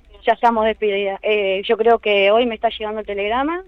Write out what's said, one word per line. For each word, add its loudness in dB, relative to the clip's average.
ya 4
estamos 0
despedidas. -2
Eh, 0
yo 0
creo 4
que 2
hoy 4
me -6
está -2
llegando -8
el -10
telegrama, -4